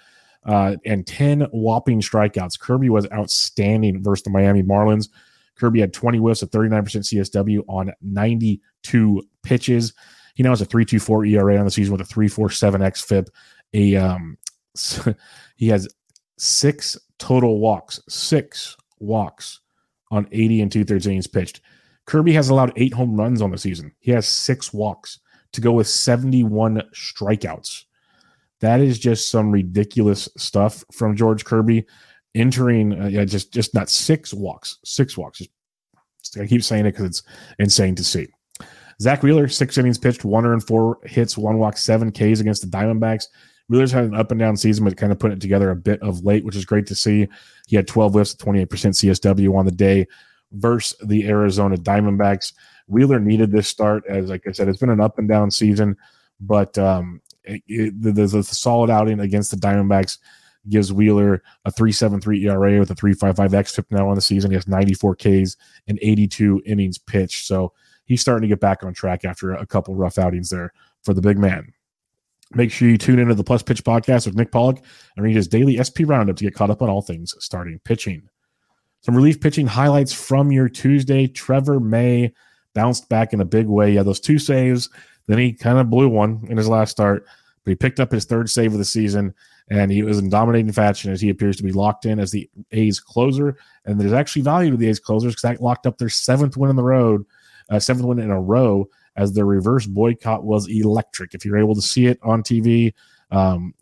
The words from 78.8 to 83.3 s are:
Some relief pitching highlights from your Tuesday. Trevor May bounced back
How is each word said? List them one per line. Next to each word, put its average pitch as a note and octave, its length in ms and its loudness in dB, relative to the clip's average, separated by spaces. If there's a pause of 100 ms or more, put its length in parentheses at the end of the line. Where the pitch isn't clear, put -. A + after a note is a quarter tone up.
Some A#2+ 160 0
relief D3 240 4
pitching D3 260 0
highlights C#3 460 2
from C#3 400 0
your C3 160 2
Tuesday. C3+ 580 0
Trevor C3+ 540 0
May A#2+ 520 0 (400)
bounced A#2+ 360 -2
back A2 240 0